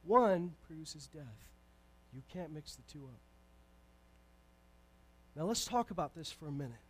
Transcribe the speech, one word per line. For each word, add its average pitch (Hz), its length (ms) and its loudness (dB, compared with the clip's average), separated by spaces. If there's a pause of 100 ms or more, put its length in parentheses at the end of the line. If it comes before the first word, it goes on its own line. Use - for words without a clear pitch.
One 185 580 6
produces 156 460 -12
death. 131 420 -14 (640)
You 131 160 -12
can't 170 240 -6
mix 151 220 -10
the 120 80 -20
two 143 220 -14
up. 120 160 -16 (2250)
Now 151 80 0
let's 220 220 2
talk 240 260 2
about 160 240 -2
this 160 160 -8
for - 160 -10
a 147 40 -2
minute. 135 280 -4 (100)